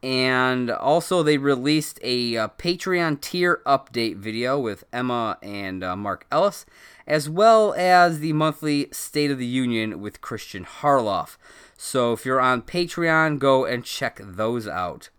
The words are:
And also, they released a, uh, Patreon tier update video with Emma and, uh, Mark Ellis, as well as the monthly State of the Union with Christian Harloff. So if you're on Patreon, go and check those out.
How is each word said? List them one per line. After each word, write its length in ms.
And 680
also, 500
they 160
released 640
a, 360
uh, 100
Patreon 640
tier 440
update 500
video 440
with 320
Emma 520
and, 400
uh, 120
Mark 360
Ellis, 340
as 240
well 460
as 460
the 120
monthly 580
State 380
of 80
the 80
Union 560
with 200
Christian 440
Harloff. 720
So 360
if 120
you're 160
on 220
Patreon, 760
go 280
and 180
check 400
those 440
out. 520